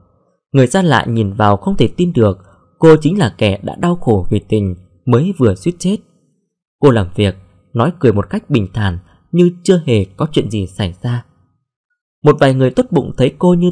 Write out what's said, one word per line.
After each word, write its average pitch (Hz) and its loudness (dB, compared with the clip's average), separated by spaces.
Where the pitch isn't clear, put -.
Người 131 4
xa 190 -2
lạ 143 2
nhìn 113 -2
vào 104 0
không 98 -4
thể 117 2
tin 175 -2
được 107 0
cô 160 8
chính 165 -2
là 139 -2
kẻ 101 -2
đã - -10
đau 254 -2
khổ 110 -2
vì 107 0
tình 101 -4
mới 139 0
vừa 110 2
suýt 175 -6
chết. 190 -4
Cô 143 4
làm 107 0
việc, 101 0
nói 123 0
cười 120 2
một 101 -4
cách - -8
bình 110 0
thản 98 -4
như 175 4
chưa 180 0
hề 110 0
có - -8
chuyện 110 -2
gì 101 -6
xảy 87 -6
ra. 120 -6
Một 147 4
vài 135 2
người 131 0
tốt 254 -2
bụng 147 -2
thấy - 0
cô 180 2
như 175 0